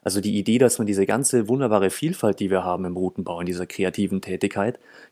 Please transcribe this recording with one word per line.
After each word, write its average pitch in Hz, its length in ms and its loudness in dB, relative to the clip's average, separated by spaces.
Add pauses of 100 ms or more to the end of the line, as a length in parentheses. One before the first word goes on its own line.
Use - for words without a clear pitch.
Also 95 180 0
die 104 160 0
Idee, 107 220 2
dass 123 180 6
man 113 80 -2
diese 98 220 2
ganze 110 400 2
wunderbare 107 420 2
Vielfalt, 117 500 0
die 95 120 0
wir 92 120 2
haben 90 220 -2
im 90 120 -6
Routenbau, 90 420 -4
in 87 80 -6
dieser 90 180 -4
kreativen 95 560 -2
Tätigkeit, 101 580 -2 (320)